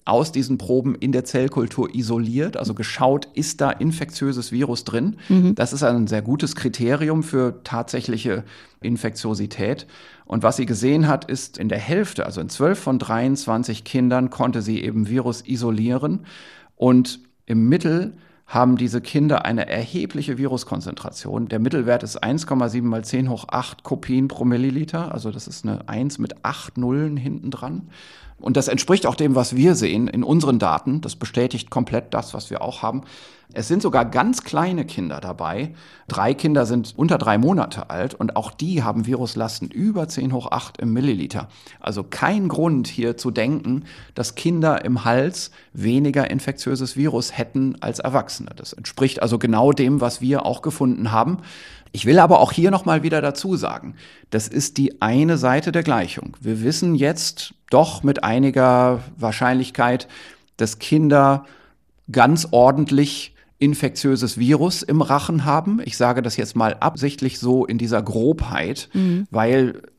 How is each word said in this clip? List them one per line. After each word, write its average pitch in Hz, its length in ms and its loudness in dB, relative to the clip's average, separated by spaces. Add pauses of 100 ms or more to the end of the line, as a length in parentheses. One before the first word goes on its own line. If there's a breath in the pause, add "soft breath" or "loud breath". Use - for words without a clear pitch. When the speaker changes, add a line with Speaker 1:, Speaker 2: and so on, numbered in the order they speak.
Speaker 1:
aus 127 260 2
diesen 131 280 -2
Proben 131 360 0
in 131 160 -2
der 127 140 0
Zellkultur 127 680 -2
isoliert, 117 640 -2
also 110 160 -6
geschaut, 131 600 0
ist - 260 -6
da 139 120 2
infektiöses 139 800 -4
Virus 120 320 -2
drin. 135 320 -2 (120 loud breath)
Speaker 2:
Mhm. 180 280 6
Speaker 1:
Das 120 160 0
ist 139 100 -4
ein 120 240 2
sehr 107 160 0
gutes 143 320 -2
Kriterium 147 680 0
für 127 400 -2
tatsächliche 117 800 -4 (360 loud breath)
Infektiosität. 110 1080 -4 (360 loud breath)
Und 113 200 -2
was 117 120 2
sie 127 100 -2
gesehen 131 420 2
hat, 143 160 0
ist - 340 -10
in 110 100 -2
der 101 120 -2
Hälfte, 170 460 -4
also 95 140 -8
in 80 80 -8
zwölf 165 300 0
von 131 220 -2
dreiundzwanzig 120 840 -2
Kindern, 127 480 0
konnte 120 320 -2
sie 107 220 -4
eben 107 240 -2
Virus 120 360 -2
isolieren. 123 840 -2 (500 loud breath)
Und 127 500 4 (220)
im 113 200 4
Mittel 170 460 2 (340 soft breath)
haben 123 280 4
diese 120 240 -2
Kinder 147 440 0
eine 107 240 -2
erhebliche 143 680 -6
Viruskonzentration. 117 1120 -6
Der 110 140 -4
Mittelwert 120 420 2
ist - 180 -10
eins 143 240 -2
Komma 127 240 0
sieben 120 200 -2
mal 113 160 -4
zehn 127 260 -2
hoch 113 180 -6
acht - 360 -6
Kopien 131 420 -2
pro - 180 -6
Milliliter. 135 720 0
Also 113 160 -8
das - 160 -12
ist - 180 -14
eine 107 240 -6
eins 127 300 -4
mit - 260 -8
acht - 320 -8
Nullen 143 400 -2
hinten 135 360 -6
dran. 143 300 -10 (560 loud breath)
Und - 180 0
das 131 100 2
entspricht 156 400 2
auch 120 80 2
dem, 143 220 2
was 123 180 0
wir 139 220 6
sehen 110 320 0
in - 160 -2
unseren 139 340 4
Daten. 101 440 0
Das - 120 -10
bestätigt 123 560 -4
komplett 120 440 -4
das, 113 200 -6
was - 160 -12
wir - 120 -8
auch - 200 -8
haben. 123 200 -4 (520 loud breath)
Es 110 140 -6
sind 180 120 2
sogar 135 240 2
ganz 196 380 0
kleine 170 420 -2
Kinder 76 360 -8
dabei. 92 520 -6 (360 loud breath)
Drei 113 260 0
Kinder 143 320 2
sind 117 300 -2
unter 165 200 2
drei 107 220 2
Monate 139 520 0
alt 95 220 -4
und - 240 -6
auch - 140 -4
die 160 320 -2
haben 110 240 0
Viruslasten 117 600 -4
über 190 400 -2
zehn 131 240 -4
hoch 123 180 -4
acht - 280 -6
im 117 140 -2
Milliliter. 113 560 -2 (300 loud breath)
Also 98 240 -6
kein 190 460 -2
Grund 151 400 0
hier 117 280 -2
zu 127 140 -4
denken, 127 540 -2 (300 loud breath)
dass - 200 -6
Kinder 160 500 0
im 117 200 0
Hals 131 480 0 (200 soft breath)
weniger 139 560 0
infektiöses 131 680 -4
Virus 143 420 -2
hätten 135 420 -2
als - 200 -6
Erwachsene. - 560 -4
Das - 160 -16
entspricht - 500 -2
also 113 160 0
genau 117 320 4
dem, 139 300 2
was 120 200 -2
wir 135 240 0
auch 120 160 -4
gefunden 127 520 0
haben. 127 260 2 (540 loud breath)
Ich 98 120 -6
will 143 140 8
aber 170 220 8
auch - 100 6
hier 180 220 4
noch 190 120 0
mal 156 200 2
wieder 156 180 0
dazu 151 340 -2
sagen, - 380 -8 (360 loud breath)
das 110 180 -2
ist - 280 -4
die 139 240 0
eine 147 380 4
Seite 147 320 2
der 165 140 0
Gleichung. 113 560 -2
Wir 110 220 -4
wissen 160 340 2
jetzt - 580 -2 (160)
doch 156 320 4
mit 139 220 2
einiger 127 760 4 (160)
Wahrscheinlichkeit, 123 920 0 (480 loud breath)
dass 110 240 -2
Kinder 143 640 4 (640 loud breath)
ganz 127 400 6
ordentlich 139 840 4 (240 soft breath)
infektiöses 135 800 2
Virus 143 460 2
im 151 180 2
Rachen 143 460 2
haben. 170 360 2
Ich - 140 -8
sage 123 240 2
das 120 160 -4
jetzt 107 180 -6
mal 110 260 2
absichtlich 139 580 -2
so 123 260 2
in 117 140 -2
dieser 117 240 0
Grobheit, 113 920 -2
Speaker 2:
Mhm. 190 380 0
Speaker 1:
weil 123 500 2 (180)